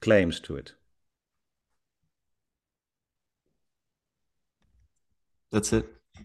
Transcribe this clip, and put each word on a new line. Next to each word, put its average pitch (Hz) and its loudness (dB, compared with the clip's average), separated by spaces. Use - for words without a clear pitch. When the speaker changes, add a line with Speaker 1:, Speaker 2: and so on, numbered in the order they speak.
Speaker 1:
claims 95 4
to - -12
it. - -14
Speaker 2:
That's 107 0
it. 110 2